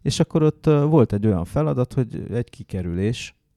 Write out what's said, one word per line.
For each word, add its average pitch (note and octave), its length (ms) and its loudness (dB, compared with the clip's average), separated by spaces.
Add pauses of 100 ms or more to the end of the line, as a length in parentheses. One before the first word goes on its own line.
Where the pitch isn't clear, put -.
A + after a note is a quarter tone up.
és - 180 -2
akkor D#3+ 220 0
ott, D#3 240 0
ö, D3 180 4
volt D3+ 280 4
egy G#2 140 0
olyan F2+ 180 0
feladat, C#3 480 -2
hogy C3+ 400 -4
egy A#2+ 180 -6
kikerülés F#2 840 -6 (220)